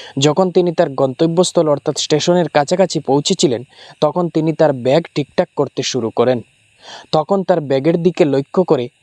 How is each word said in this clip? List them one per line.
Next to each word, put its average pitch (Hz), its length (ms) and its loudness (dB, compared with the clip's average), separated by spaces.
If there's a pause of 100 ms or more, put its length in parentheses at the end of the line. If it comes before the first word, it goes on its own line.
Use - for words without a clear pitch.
(180)
যখন 151 320 2
তিনি 175 220 2
তার 160 160 0
গন্তব্যস্থল 160 800 0
অর্থাৎ 143 300 -2
স্টেশনের 165 500 0
কাছাকাছি 165 520 0
পৌঁছেছিলেন, 143 600 0 (380)
তখন 165 280 0
তিনি 160 240 -2
তার 151 200 2
ব্যাগ 131 300 0 (120)
ঠিকঠাক 170 420 -4
করতে 135 260 -4
শুরু 113 280 -4
করেন। 120 300 0 (720)
তখন 175 300 0
তার 175 180 0
ব্যাগের 143 420 0
দিকে 170 220 2
লক্ষ্য 139 400 0
করে 127 240 0 (140)